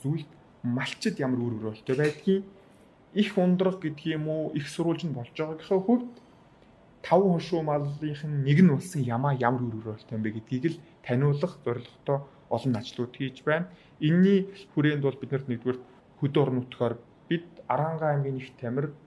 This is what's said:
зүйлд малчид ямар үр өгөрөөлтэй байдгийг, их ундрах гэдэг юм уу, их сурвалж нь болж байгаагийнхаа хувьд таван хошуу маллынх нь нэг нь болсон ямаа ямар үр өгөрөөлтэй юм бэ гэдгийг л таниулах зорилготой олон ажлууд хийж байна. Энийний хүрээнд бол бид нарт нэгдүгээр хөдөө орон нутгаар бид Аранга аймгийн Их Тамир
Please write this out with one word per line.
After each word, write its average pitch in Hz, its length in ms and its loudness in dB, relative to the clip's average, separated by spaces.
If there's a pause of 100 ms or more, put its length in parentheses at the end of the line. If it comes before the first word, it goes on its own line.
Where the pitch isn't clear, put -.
зүйлд 151 300 -4 (320)
малчид 123 560 -4
ямар 127 240 0
үр 120 160 -2
өгөрөөлтэй 110 380 -4
байдгийг, 170 480 2 (720)
их 202 240 0
ундрах 180 440 2
гэдэг 151 240 -6 (100)
юм 156 120 -4
уу, 156 260 -4
их 143 140 -4
сурвалж 165 360 -2
нь 151 100 -4
болж 120 200 -10
байгаагийнхаа 160 480 -2
хувьд 240 300 2 (880)
таван 185 320 4
хошуу 160 280 -2
маллынх 147 600 -4
нь 147 220 -2
нэг 147 160 6
нь 175 80 10
болсон 135 320 -2
ямаа 123 320 0
ямар 120 320 2
үр 113 80 -4
өгөрөөлтэй 110 400 -10
юм 110 80 -2
бэ 107 160 -2
гэдгийг 127 320 -4
л - 100 -10 (220)
таниулах 143 640 0
зорилготой 123 540 -4 (300)
олон 120 300 0
ажлууд 120 380 -6
хийж 131 280 -8
байна. 165 240 0 (320)
Энийний 190 460 6 (280)
хүрээнд 147 280 2
бол 139 180 0
бид - 120 -10
нарт 135 160 -4
нэгдүгээр 123 300 -2 (420)
хөдөө 143 220 2
орон 127 200 2
нутгаар 120 320 -2 (340)
бид 170 180 -2 (220)
Аранга 156 420 0
аймгийн 135 260 0
Их 127 200 -12
Тамир 135 360 -4 (140)